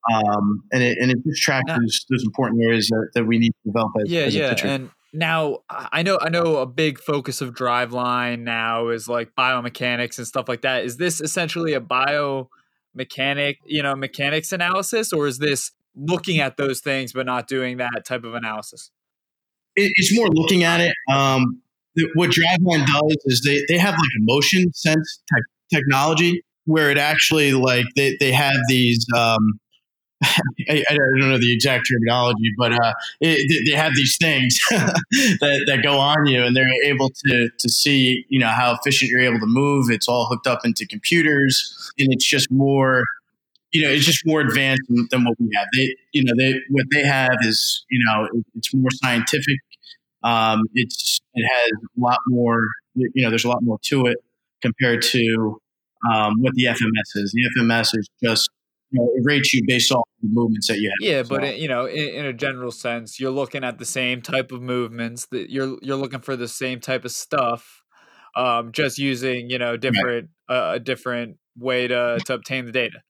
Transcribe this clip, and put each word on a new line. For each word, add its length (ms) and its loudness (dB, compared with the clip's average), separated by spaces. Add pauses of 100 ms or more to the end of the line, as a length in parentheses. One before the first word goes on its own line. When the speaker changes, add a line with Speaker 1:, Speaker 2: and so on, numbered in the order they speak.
(120)
Speaker 1:
Um, 580 0
and 120 0
it, 180 0
and 100 2
it 60 2 (100)
just 140 -2
tracks 280 0
Speaker 2:
Now 100 -2
Speaker 1:
those, 320 -2
those 120 0
important 400 0
areas 260 2
that, 260 -2
that 100 0
we 140 2
need 140 4
to 180 -6
develop 220 -2 (100)
as, 80 -2
Speaker 2:
Yeah, 100 0
Speaker 1:
as 140 0
a 40 0
Speaker 2:
yeah. 120 0
Speaker 1:
pitcher. 160 -2
Speaker 2:
And 240 -4 (220)
now 480 -2 (100)
I, 220 -12
I 100 0
know, 180 2
I 80 -2
know 280 0
a 100 -2
big 320 -2
focus 420 -4
of 140 -8
Driveline 880 -2
now 480 -2
is, 200 -6
like, 260 -4
biomechanics 840 -2
and 80 -10
stuff 220 -6
like 140 -4
that. 220 -2
Is 140 -8
this 220 -4
essentially 520 -4
a 80 -2
biomechanic, 1800 -4
you 180 -4
know, 140 -2
mechanics 560 -6
analysis, 600 -2
or 140 0
is 120 -4
this 340 -4 (220)
looking 460 -2
at 180 -2
those 220 -2
things 320 -4
but 120 -4
not 240 -4
doing 300 -4
that 260 -6
type 200 -8
of 100 -12
analysis? 560 -10 (840)
Speaker 1:
It, 220 2
it's 180 4
more 140 4
looking 360 4
at 160 4
it. 120 2 (180)
Um, 520 2 (340)
th-, 180 2
what 160 2
Driveline 540 4
does 400 2
is 180 2
they, 260 2
they 100 4
have, 160 2
like, 240 0
a 20 2
motion 540 4
sense 480 -2 (100)
tech-, 480 -2
technology 600 2 (240)
where 240 4
it 80 2
actually, 560 2
like, 400 2
they, 260 2
they 120 2
have 240 2 (120)
these, 380 4 (100)
um, 440 2 (580)
<laughs> 60 -2
I, 640 0
I 60 2
don't 240 2 (100)
know 100 2
the 140 2
exact 400 0
terminology, 640 2
but, 160 2
uh, 220 2 (260)
it, 300 2
they, 200 2
they 60 2
have 180 0
these 220 2
things 480 2
<laughs> 60 0
that, 960 2
that 160 2
go 160 2
on 260 2
you, 180 2
and 140 2
they're 100 4 (180)
able 260 0 (160)
to, 300 2
to 120 -2
see, 600 2
you 100 2
know, 80 2
how 240 2
efficient 380 0
you're 100 2
able 180 2
to 80 -2
move. 440 2
It's 180 0
all 160 2
hooked 220 -4
up 180 -2
into 220 -2
computers, 1120 0
and 140 2
it's 140 0
just 240 0
more, 540 2 (680)
you 100 2
know, 80 2
it's 160 2
just 200 0
more 140 2
advanced 480 0
than, 220 2
than 140 2
what 140 2
we 160 0
have. 220 -2
They, 180 0 (180)
you 120 2
know, 120 2
they, 240 2 (100)
what 200 2
they 140 2
have 380 2
is, 480 -2
you 160 2
know, 260 2
it, 120 -2 (120)
it's 180 -6
more 160 4
scientific. 680 0 (680)
Um, 380 2 (100)
it's, 480 -2 (140)
it 120 -2
has 260 2
a 280 -8
lot 260 2
more, 400 2 (280)
you 280 0
know, 60 2
there's 160 0
a 60 0
lot 120 0
more 200 0
to 240 2
it 100 2 (460)
compared 400 0
to, 580 0 (500)
um, 300 2
what 140 2
the 140 2
F 120 -2
M 100 0 (100)
S 160 -8
is. 160 -4
The 120 0
F 180 0
M 80 2
S 240 0
is 140 -4 (160)
just, 240 0 (440)
you 80 2
know, 160 2
it 80 0
rates 280 2
you 140 2
based 240 2
off 160 0 (160)
the 80 -2
movements 380 0
that 100 -2
you 100 -2
have. 120 -6
Speaker 2:
Yeah, 240 0
but 180 -4
Speaker 1:
So 60 -2
Speaker 2:
it, 100 -8
you 80 -6
know, 200 -4
in, 220 -6
in 180 -8
a 60 -6
general 380 -6
sense, 480 -8
you're 140 -4
looking 320 -6
at 160 -8
the 40 -12
same 380 -4
type 300 -4
of 100 -12
movements, 680 -8
that 180 -8
you're, 320 -6
you're 140 -6
looking 240 -8
for 160 -8
the 100 -8
same 320 -8
type 260 -6
of 60 -10
stuff, 720 -6 (540)
um, 340 -2
just 280 -2
using, 520 -4
you 80 -4
know, 140 -2
Speaker 1:
Right. 80 -6
Speaker 2:
different, 480 -2 (200)
uh, 260 -2
a 40 -4
different 600 -8 (200)
way 300 -2
to, 380 -2
to 80 -4
obtain 320 -8
the 60 -16
data. 380 -4